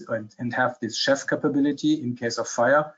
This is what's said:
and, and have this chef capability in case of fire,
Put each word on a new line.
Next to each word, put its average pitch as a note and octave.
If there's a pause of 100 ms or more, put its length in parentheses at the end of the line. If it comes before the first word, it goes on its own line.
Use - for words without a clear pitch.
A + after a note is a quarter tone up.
and, A2
and A#2+
have B2
this A2
chef C3+
capability C#3+
in B2
case A#2
of A2+
fire, C#3+